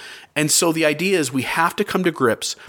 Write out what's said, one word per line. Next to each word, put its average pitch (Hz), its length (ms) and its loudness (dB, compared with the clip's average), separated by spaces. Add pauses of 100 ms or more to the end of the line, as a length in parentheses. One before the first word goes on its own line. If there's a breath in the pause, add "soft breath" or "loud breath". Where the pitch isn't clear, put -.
(340 loud breath)
And 151 160 0
so 170 220 2
the 160 140 0
idea 175 320 2
is 139 120 0
we 131 120 -2
have 165 340 -2
to 208 80 -2
come 185 200 -2
to 180 60 4
grips - 460 0 (120 loud breath)